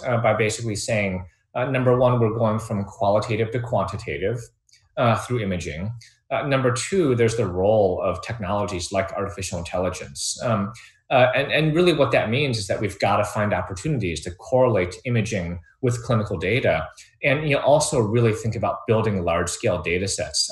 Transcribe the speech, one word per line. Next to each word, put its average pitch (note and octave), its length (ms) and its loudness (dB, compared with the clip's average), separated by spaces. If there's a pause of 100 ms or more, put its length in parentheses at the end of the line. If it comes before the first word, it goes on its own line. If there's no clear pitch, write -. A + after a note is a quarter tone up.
uh, C3 120 0
by A2+ 160 2
basically G#2+ 420 -2
saying, F#2+ 500 -2 (300)
uh, B2 80 -2
number B2+ 320 2
one, B2 240 4
we're A2 180 2
going A2 220 2
from G2+ 240 -4
qualitative G#2+ 680 0
to C3 60 -4
quantitative, G2 800 -2 (580)
uh, A#2 200 2
through B2 240 -4
imaging. F2+ 500 -6 (400)
Uh, C#3 160 -2
number C3 260 2
two, C#3+ 440 2
there's A2+ 200 2
the A2 100 2
role F#2 540 2
of F2+ 220 -2
technologies G2 680 -4
like F#2+ 220 -2
artificial F#2+ 440 -6
intelligence. E2+ 840 -6
Um, G#2+ 280 -2 (380)
uh, B2+ 240 6
and, C#3+ 160 0
and D3+ 240 2
really F3 180 4
what C3+ 200 4
that G#2+ 180 2
means B2+ 260 0
is G2+ 120 -6
that F#2 120 -2
we've G2 200 -4
gotta G#2 240 2
find G#2 280 -2
opportunities F#2+ 680 -2
to F#2 100 -10
correlate G#2+ 640 2 (120)
imaging F#2+ 520 -2 (220)
with A#2+ 240 0
clinical G#2+ 340 0
data F2+ 480 0 (380)
and, D3+ 240 0
you C#3 80 2
know, - 60 -2
also D3 360 4
really A2+ 340 4
think A2+ 220 -4
about G#2+ 320 -4
building G#2+ 380 2
large-scale F2 580 0
data F2+ 240 -2
sets, - 460 -4